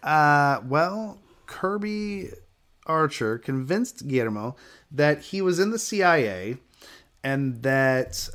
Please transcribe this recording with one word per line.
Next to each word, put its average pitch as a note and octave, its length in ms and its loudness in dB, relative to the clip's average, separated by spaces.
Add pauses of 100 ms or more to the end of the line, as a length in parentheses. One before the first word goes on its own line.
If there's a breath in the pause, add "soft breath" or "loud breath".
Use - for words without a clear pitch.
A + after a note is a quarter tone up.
Uh, D3 640 4
well, F#3+ 540 -2 (260)
Kirby G#3 840 -6 (560)
Archer C#3+ 520 0
convinced C#3 680 -4
Guillermo A2+ 480 -2 (340 loud breath)
that D3 300 2
he G3 220 -6
was F3+ 180 0
in G3+ 100 2
the A3+ 80 -2
C G#3+ 240 -2
I F3 160 6
A G#2 380 -4 (680 loud breath)
and C3+ 400 -2
that, C3 720 2